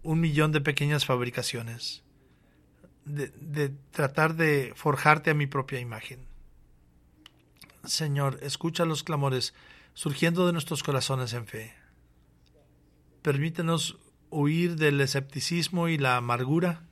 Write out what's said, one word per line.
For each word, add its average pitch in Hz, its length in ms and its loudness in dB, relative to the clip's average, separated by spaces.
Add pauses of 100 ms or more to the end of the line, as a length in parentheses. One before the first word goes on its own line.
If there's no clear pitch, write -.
un 160 160 0
millón 156 320 4
de 151 100 2
pequeñas 147 440 0
fabricaciones, 120 960 -4 (1000)
de, 143 240 -6
de 147 400 -4 (220)
tratar 160 440 0
de 147 400 2
forjarte 151 560 4
a - 20 4
mi 147 140 2
propia 135 320 -4
imagen." 120 480 -12 (1600)
Señor, 143 560 -2
escucha 165 440 -2
los 156 180 -2
clamores 139 500 -2 (400)
surgiendo 165 540 2
de 175 60 4
nuestros 156 300 -4
corazones 131 500 -2
en 120 120 -6
fe. 110 280 -14 (1500)
Permítenos 160 760 -2 (320)
huir 165 460 2
del 143 260 4
escepticismo 151 880 0
y 165 100 2
la 127 200 4
amargura. 127 760 0